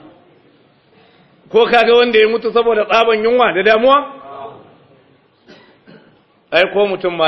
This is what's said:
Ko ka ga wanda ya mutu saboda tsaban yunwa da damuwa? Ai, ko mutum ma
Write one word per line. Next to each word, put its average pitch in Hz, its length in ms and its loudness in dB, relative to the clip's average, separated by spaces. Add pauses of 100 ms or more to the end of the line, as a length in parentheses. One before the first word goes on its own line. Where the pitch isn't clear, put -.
(1500)
Ko 220 160 2
ka 233 160 2
ga 226 140 2
wanda 240 200 2
ya 214 120 4
mutu 226 240 -4
saboda 226 320 0
tsaban 226 380 0
yunwa 233 300 0
da 180 100 -2
damuwa? 233 340 2 (2500)
Ai, 175 220 0
ko 202 140 0
mutum 180 280 -6
ma 160 120 0